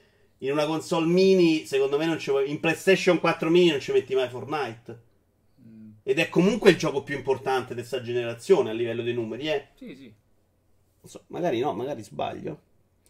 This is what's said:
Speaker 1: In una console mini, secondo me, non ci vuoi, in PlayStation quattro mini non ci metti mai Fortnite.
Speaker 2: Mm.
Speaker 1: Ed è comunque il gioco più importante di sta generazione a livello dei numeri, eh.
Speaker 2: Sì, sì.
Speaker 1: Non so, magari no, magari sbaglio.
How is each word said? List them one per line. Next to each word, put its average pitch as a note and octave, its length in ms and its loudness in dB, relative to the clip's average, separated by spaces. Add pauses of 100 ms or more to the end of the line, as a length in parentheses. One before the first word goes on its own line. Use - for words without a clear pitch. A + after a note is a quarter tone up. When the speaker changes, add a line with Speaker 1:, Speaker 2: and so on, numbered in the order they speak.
(400)
Speaker 1:
In C3 120 -4
una D3+ 140 0
console D#3+ 400 -2
mini, F3 580 4
secondo C#3 320 0
me, D3+ 80 0
non D#3+ 140 -2
ci - 120 -4
vuoi, C#3 200 0
in D3 100 -6
PlayStation F3 580 2
quattro D#3+ 300 -2
mini F3 220 6
non C#3 100 0
ci C3+ 120 -6
metti C3+ 220 0
mai C3 140 0
Fortnite. B2 720 -8 (680)
Speaker 2:
Mm. A2 240 -20 (120)
Speaker 1:
Ed C3+ 160 -2
è D#3+ 100 0
comunque G3 420 4
il E3 60 6
gioco C#3 260 -2
più D3 140 -8
importante B2+ 580 -2
di A#2+ 80 -8
sta B2+ 200 -8
generazione A#2+ 680 0
a G#2+ 60 -6
livello A#2 280 -4
dei A#2+ 120 -4
numeri, A#2 340 -6
eh. D3 260 -4
Speaker 2:
Sì, B3 220 -18
sì. B3+ 160 -20 (960)
Speaker 1:
Non - 80 -20
so, - 140 -20
magari D3 320 -2
no, - 120 -2
magari B2 300 -8
sbaglio. - 580 -10 (500)